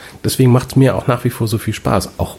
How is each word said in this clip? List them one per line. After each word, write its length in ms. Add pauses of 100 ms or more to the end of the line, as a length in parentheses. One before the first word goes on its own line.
(260)
deswegen 260
macht's 240
mir 220
auch 100
nach 160
wie 60
vor 180
so 120
viel 140
Spaß, 440
auch 220